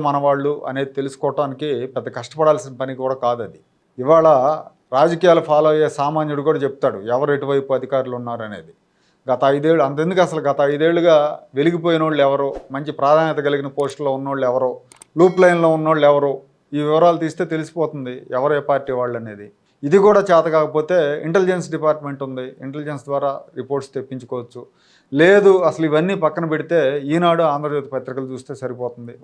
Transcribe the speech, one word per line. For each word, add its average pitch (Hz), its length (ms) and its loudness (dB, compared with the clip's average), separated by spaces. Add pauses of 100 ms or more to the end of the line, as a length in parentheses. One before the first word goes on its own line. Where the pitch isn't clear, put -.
మనవాళ్ళు 143 460 0 (160)
అనేది 135 280 -6
తెలుసుకోవటానికి 139 720 -6 (240)
పెద్ద 123 140 -8 (100)
కష్టపడాల్సిన 135 640 -2
పని 131 220 -8
కూడా 131 120 -4 (100)
కాదు 120 220 -2
అది. 82 120 -20 (440)
ఇవాళ 160 240 4 (680)
రాజకీయాలు 165 540 4
ఫాలో 151 240 4
అయ్యే 156 160 2 (100)
సామాన్యుడు 147 480 -4
కూడా 156 180 0
చెప్తాడు 135 340 -2 (160)
ఎవరు 143 220 0
ఎటువైపు 139 420 -2
అధికారులు 127 420 -4
ఉన్నారనేది. 107 520 -12 (540)
గత 127 140 2 (140)
ఐదేళ్ళు, 156 340 2
అంతెందుకు 165 360 0
అసలు 156 220 -4
గత 139 120 0 (140)
ఐదేళ్లుగా 165 420 4 (420)
వెలిగిపోయిన 165 500 0
వాళ్ళు 147 220 2
ఎవరో, 139 200 0 (260)
మంచి 147 240 -8
ప్రాధాన్యత 151 460 2
కలిగిన 139 320 -2
పోస్టులో 139 400 -4
ఉన్నోళ్ళు 135 340 -4
ఎవరో, 127 200 0 (480)
లూప్ 180 240 4
లైన్‌లో 170 340 4
ఉన్నోళ్ళు 156 340 2
ఎవరో, 143 220 2 (400)
ఈ 147 140 -4
వివరాలు 165 360 4
తీస్తే 160 200 -6 (100)
తెలిసిపోతుంది 151 600 -6 (240)
ఎవరు 143 220 0
ఏ - 20 -4 (100)
పార్టీ 135 280 -2
వాళ్ళు 123 220 -4
అనేది. 104 260 -16 (400)
ఇది 170 180 4
కూడా 202 240 6
చేత 165 160 6 (100)
కాకపోతే 156 420 0 (280)
ఇంటెలిజెన్స్ 180 480 0
డిపార్ట్‌మెంట్ 147 540 -2
ఉంది, 127 180 -10 (200)
ఇంటెలిజెన్స్ 143 420 -10
ద్వారా 139 240 -2 (280)
రిపోర్ట్స్ 135 360 -6
తెప్పించుకోవచ్చు. 123 680 -12 (500)
లేదు, 190 400 6 (180)
అసలు 160 200 0
ఇవన్నీ 165 260 0 (100)
పక్కన 165 280 -4
పెడితే 156 260 -2 (340)
ఈనాడు, 170 300 2 (100)
ఆంధ్రజ్యోతి 147 420 -6
పత్రికలు 131 380 -8
చూస్తే 131 280 -14
సరిపోతుంది. 120 640 -10